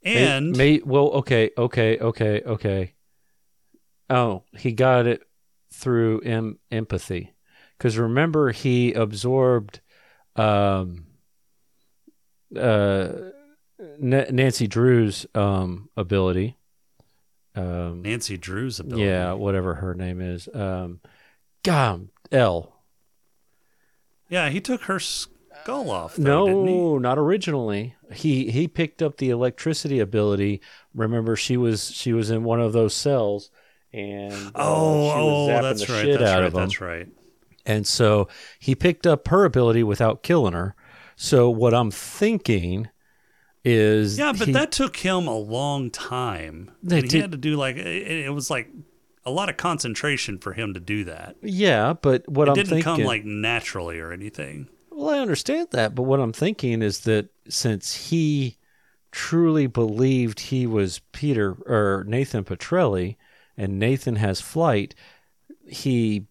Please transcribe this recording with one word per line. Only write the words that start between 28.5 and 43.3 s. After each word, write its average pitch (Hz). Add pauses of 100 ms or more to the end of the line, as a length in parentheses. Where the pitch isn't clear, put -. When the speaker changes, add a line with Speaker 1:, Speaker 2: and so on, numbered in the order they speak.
Speaker 1:
he 147
picked 165
up 147
the 131
electricity 127
ability. 101 (340)
Remember, 113
she 127
was, 117
she -
was 113
in 113
one 117
of 113
those 113
cells, 110 (420)
and, 101
uh, 101
Speaker 2:
Oh, 151
Speaker 1:
she 151
was -
Speaker 2:
oh, 147
Speaker 1:
zapping 120
Speaker 2:
that's 104
Speaker 1:
the -
Speaker 2:
right, 107
Speaker 1:
shit 143
Speaker 2:
that's 113
Speaker 1:
out 92
Speaker 2:
right, 92
Speaker 1:
of 82
him. 90
Speaker 2:
that's 95
right. 87 (560)
Speaker 1:
And 107
so 107 (320)
he 135
picked 175
up 151
her 190
ability 117
without 107
killing 139
her. 87 (420)
So 123
what 117
I'm 117
thinking 107 (760)